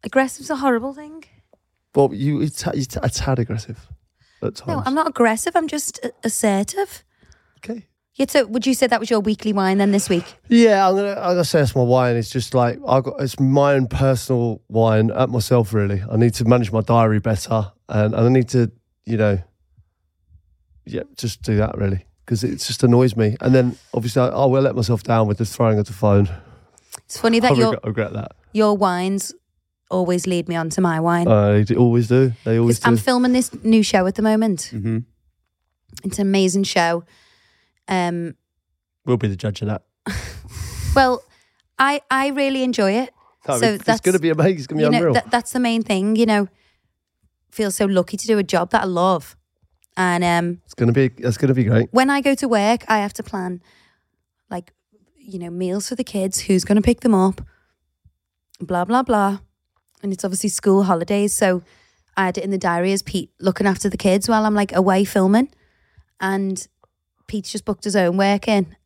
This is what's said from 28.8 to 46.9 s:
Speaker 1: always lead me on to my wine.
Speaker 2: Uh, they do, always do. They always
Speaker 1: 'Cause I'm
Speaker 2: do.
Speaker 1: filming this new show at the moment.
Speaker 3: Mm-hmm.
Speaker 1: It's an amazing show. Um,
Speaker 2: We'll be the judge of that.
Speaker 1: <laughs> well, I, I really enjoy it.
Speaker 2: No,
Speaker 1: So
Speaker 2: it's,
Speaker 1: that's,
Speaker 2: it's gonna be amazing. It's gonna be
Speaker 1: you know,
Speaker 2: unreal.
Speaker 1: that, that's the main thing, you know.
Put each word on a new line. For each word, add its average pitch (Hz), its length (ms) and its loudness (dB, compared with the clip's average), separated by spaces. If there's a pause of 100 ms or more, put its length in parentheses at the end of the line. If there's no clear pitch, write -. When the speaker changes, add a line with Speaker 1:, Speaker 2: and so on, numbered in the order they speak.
Speaker 1:
always 180 380 -2
lead 175 220 -4
me 170 60 -4
on 165 160 -4
to 190 100 -2
my 165 180 0
wine. 170 280 2
Speaker 2:
Uh, 104 260 4
they 104 100 4
do, - 140 0
always 120 320 4
do. 127 240 4 (100)
They 113 160 0
always 117 200 2
Speaker 1:
'Cause - 80 0
I'm 120 80 4
Speaker 2:
do. 107 60 0
Speaker 1:
filming 247 300 2
this 254 220 0 (100)
new 220 200 4
show 190 240 2
at - 80 -4
the 214 60 -4
moment. 214 520 0
Speaker 3:
Mm-hmm. 113 260 -4 (1040)
Speaker 1:
It's 190 160 -8
an 196 80 0
amazing 196 360 2
show. 170 400 0 (840)
Um, 175 480 -4 (720)
Speaker 2:
We'll 123 120 0
be 113 100 -2
the 98 80 -4
judge 98 260 -8
of 107 60 -6
that. 104 160 -6 (240)
Speaker 1:
<laughs> 202 80 -6 (800)
well, 254 280 2 (540)
I, 277 320 0
I 262 200 0
really 269 340 -2
enjoy 214 300 0
it. 247 200 -4 (340)
Speaker 2:
No, 135 120 0
Speaker 1:
So - 140 0
Speaker 2:
it's, 202 100 -8
Speaker 1:
that's, 226 160 0
Speaker 2:
it's - 60 -6
gonna 185 140 2
be 160 100 0
amazing. 160 280 2
It's 139 100 -12
gonna 151 120 -4
be - 60 2
Speaker 1:
you - 60 4
know, 240 60 2
Speaker 2:
unreal. 165 160 2
Speaker 1:
that, - 180 0
that's 240 200 -2
the 254 80 -4
main 233 240 0
thing, 202 320 0
you 226 100 4
know. 208 220 2 (1040)